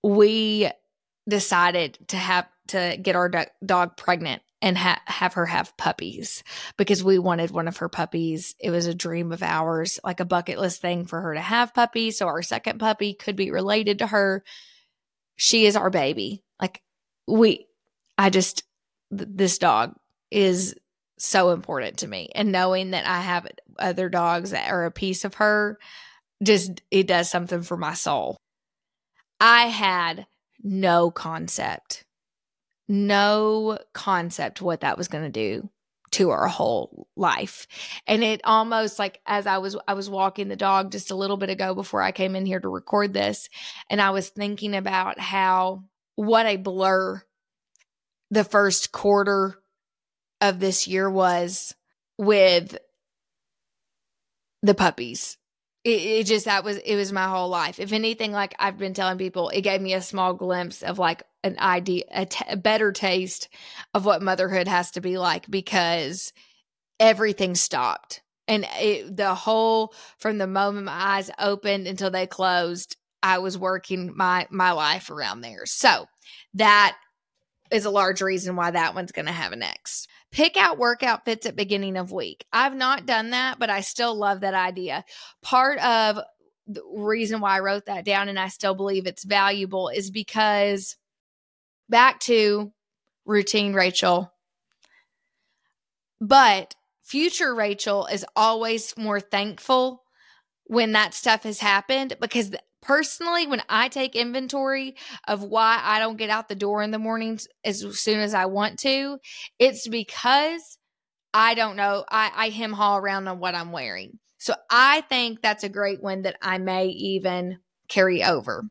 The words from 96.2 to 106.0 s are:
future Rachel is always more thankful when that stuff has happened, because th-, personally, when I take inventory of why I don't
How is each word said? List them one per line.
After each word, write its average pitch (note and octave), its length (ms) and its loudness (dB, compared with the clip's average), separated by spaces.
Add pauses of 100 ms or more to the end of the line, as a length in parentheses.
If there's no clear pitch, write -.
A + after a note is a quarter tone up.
future D4+ 500 0
Rachel G#3 540 -2
is G3 180 -4 (100)
always A3+ 640 0
more G#3+ 220 -2
thankful G#3+ 840 -2 (600)
when A3 300 0
that G#3+ 200 2
stuff A3 300 0
has G#3+ 160 -6
happened, B3 600 0
because A#3 300 -2
th-, G3 120 -10 (200)
personally, E4+ 640 0
when C4+ 220 -4
I A#3 220 0
take C4 260 -4
inventory C4+ 800 -4 (320)
of G3+ 160 -4
why A3 400 2
I G#3+ 160 2
don't A3 180 -2